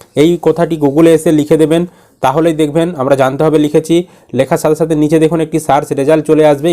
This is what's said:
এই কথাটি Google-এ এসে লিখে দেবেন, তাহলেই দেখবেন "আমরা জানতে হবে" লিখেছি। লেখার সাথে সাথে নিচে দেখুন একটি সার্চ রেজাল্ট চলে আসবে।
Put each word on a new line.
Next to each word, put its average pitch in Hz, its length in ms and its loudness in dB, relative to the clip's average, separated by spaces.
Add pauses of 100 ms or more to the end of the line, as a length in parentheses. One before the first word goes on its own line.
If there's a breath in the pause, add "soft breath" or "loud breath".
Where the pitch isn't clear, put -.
(160 soft breath)
এই 151 160 2 (120)
কথাটি 165 340 0
Google-এ 151 380 2
এসে 156 180 0
লিখে 151 240 0
দেবেন, 160 260 2 (400 soft breath)
তাহলেই 160 320 0
দেখবেন 156 420 -2
"আমরা 135 200 -2
জানতে 135 280 0
হবে" 156 140 2
লিখেছি। 160 380 0 (360 soft breath)
লেখার 135 300 -2
সাথে 156 140 0
সাথে 165 180 -2
নিচে 151 240 0
দেখুন 156 220 0
একটি 160 180 -4
সার্চ 147 340 -2
রেজাল্ট 143 340 0
চলে 156 200 2
আসবে। 147 260 0